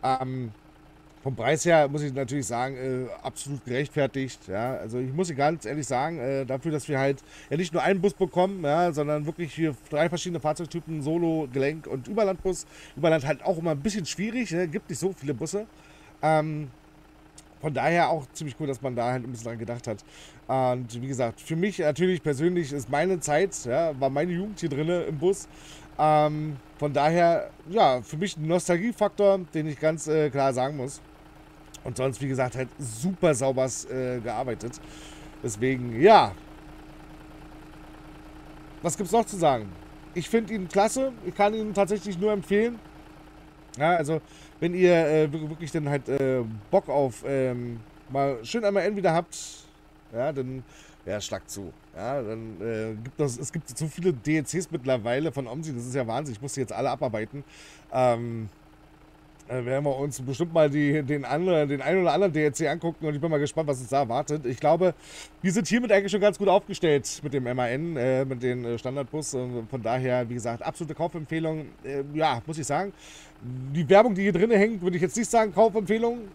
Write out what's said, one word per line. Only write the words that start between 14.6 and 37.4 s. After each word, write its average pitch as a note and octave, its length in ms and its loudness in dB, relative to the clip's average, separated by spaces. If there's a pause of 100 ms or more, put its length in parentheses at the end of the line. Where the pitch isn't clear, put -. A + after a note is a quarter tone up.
Gibt D3 220 -8
nicht D#3 100 -6
so F#3+ 140 -2
viele C#3+ 200 -6
Busse. D#3+ 320 -4 (560)
Ähm, D3+ 460 0 (920)
von D3+ 140 -4
daher D3 360 2
auch D3+ 240 -2
ziemlich D3 260 -10
cool, D#3 80 -4
dass C3+ 160 -6
man B2+ 120 -4
da A#2+ 160 0
halt B2+ 120 -4
ein B2+ 80 -10
bisschen A#2 160 -10
dran A#2 100 -8
gedacht A#2 300 -8
hat. G#2+ 180 -8 (420)
Und B2 540 0
wie C3 60 -8
gesagt, A#2+ 340 -2
für - 140 -6
mich F#3 240 0
natürlich E3 420 2
persönlich D#3 500 0
ist C3+ 160 -6
meine E3 320 2
Zeit, D#3+ 460 0
ja, C#3+ 340 0
war C3+ 120 2
meine D#3 200 0
Jugend F#3+ 280 -4
hier E3 100 -2
drinne D#3 320 0
im D#3 160 -4
Bus. F#3 320 0 (480)
Ähm, D3+ 600 4 (200)
von D3 160 -2
daher, E3 560 4 (180)
ja, D#3 360 4
für - 120 -12
mich F3 220 -4
ein D3+ 80 -6
Nostalgiefaktor, G3 920 2 (160)
den D#3 120 -2
ich D3 120 -6
ganz, D#3 280 0
äh, D3+ 220 4
klar C3+ 240 2
sagen C3 240 -2
muss. C3+ 240 -8 (840)
Und B2 140 -8
sonst, B2+ 240 -2
wie C#3 60 -4
gesagt, B2+ 280 -2
halt B2+ 220 -4
super D3 560 0
sauber, C3 320 2 (240)
äh, B2+ 300 -4
gearbeitet. A#2 600 -6 (640)
Deswegen, B2 580 -2
ja. D#3 340 8 (2500)